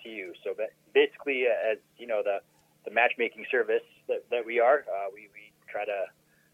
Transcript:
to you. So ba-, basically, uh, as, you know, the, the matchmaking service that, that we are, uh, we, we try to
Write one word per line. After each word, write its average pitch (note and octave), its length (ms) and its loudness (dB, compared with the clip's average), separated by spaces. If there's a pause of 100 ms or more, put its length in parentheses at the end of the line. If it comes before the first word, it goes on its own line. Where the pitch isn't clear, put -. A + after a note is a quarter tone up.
to A#2 80 -14
you. F#2 320 -10
So G2+ 80 -4
ba-, G#2+ 240 -6 (160)
basically, C3+ 560 2
uh, G#2+ 240 2
as, G#2+ 60 -2 (180)
you A#2+ 160 -12
know, G#2+ 80 2
the, G2 240 -2 (400)
the - 80 -12
matchmaking A2+ 580 0
service A2+ 380 0 (240)
that, - 240 -4
that A#2+ 100 -2
we A#2 140 -2
are, C3 240 6
uh, G2 320 -6
we, G#2 160 -20
we G#2 240 -20 (160)
try G#2 160 -4
to G2 240 -4 (420)